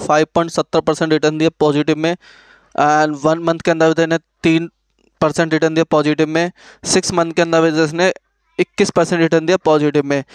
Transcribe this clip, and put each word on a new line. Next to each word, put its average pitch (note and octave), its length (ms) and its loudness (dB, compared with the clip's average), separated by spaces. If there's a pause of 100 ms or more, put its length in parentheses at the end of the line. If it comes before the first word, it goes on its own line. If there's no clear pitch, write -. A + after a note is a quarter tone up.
फ़ाइव D#3 280 2
पॉइंट E3+ 160 -2
सत्तर - 300 -2
परसेंट D#3 320 -2
रिटर्न D#3 240 0
दिया D#3+ 120 2 (100)
पॉजिटिव D3+ 380 0
में, E3 180 -2 (640)
and D3+ 440 0
वन D#3+ 160 0
मंथ E3 200 -2
के E3+ 120 -2
अंदर D#3+ 140 2
अभी D#3+ 80 4
तक E3 100 0
इन्हें D#3+ 160 -2 (240)
तीन E3 260 0 (520)
परसेंट D#3+ 320 0
रिटर्न D#3+ 200 0
दिया D#3+ 100 2
पॉजिटिव D3+ 440 0
में, E3 240 -2 (340)
सिक्स - 280 -2
मंथ E3+ 180 0
के F3 100 -2
अंदर E3 160 2
अभी D#3+ 140 2
तक D#3+ 140 0
इसने E3+ 280 -2 (460)
इक्कीस G3 300 0
परसेंट E3+ 320 0
रिटर्न D#3+ 240 0
दिया F3+ 120 0
पॉजिटिव D3+ 480 2
में, C#3 180 -4 (120)